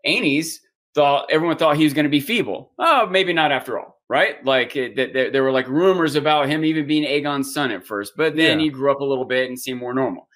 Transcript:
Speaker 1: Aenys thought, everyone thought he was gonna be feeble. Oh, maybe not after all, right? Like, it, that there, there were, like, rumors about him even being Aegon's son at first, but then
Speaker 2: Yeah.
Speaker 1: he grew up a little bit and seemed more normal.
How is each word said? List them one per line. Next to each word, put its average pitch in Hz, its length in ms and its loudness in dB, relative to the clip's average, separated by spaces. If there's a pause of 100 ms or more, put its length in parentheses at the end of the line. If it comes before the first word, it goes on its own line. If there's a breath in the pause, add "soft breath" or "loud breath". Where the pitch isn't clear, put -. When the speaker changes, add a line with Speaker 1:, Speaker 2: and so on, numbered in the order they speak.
Speaker 1:
Aenys 160 520 0 (360)
thought, 143 340 2
everyone 160 280 0
thought 156 180 2
he 156 80 4
was 147 100 4
gonna 147 140 0
be 143 140 2
feeble. 143 580 -4
Oh, 277 280 4
maybe 180 260 0
not 156 180 2
after 127 280 -4
all, - 200 -18 (100)
right? 165 360 0
Like, 131 300 2
it, 123 200 -4
that 127 180 -2
there, 131 180 0
there 135 120 2
were, 135 80 2
like, 131 160 0
rumors 160 480 2
about 147 340 2
him 156 160 -2
even 156 220 0
being 151 180 0
Aegon's 143 480 -2
son 139 180 -2
at 95 140 -8
first, 101 300 -8
but 156 200 0
then 160 240 2
Speaker 2:
Yeah. 156 60 0
Speaker 1:
he 151 60 0
grew 135 200 0
up 139 100 0
a 147 40 -4
little 135 200 -2
bit 127 240 -2
and 127 100 -10
seemed 127 200 -8
more 123 140 -8
normal. 123 420 -4